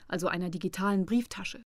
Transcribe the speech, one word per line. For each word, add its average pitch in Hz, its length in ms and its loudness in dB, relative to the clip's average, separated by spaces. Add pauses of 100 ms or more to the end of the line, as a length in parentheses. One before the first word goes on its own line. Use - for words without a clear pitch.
also 180 220 0
einer 180 220 -2
digitalen 185 560 2
Brieftasche. - 560 0 (120)